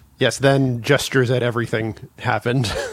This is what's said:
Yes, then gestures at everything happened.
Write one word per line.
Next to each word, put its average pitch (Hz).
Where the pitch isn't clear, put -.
Yes, 123
then 135
gestures 127
at 123
everything 110
happened. 117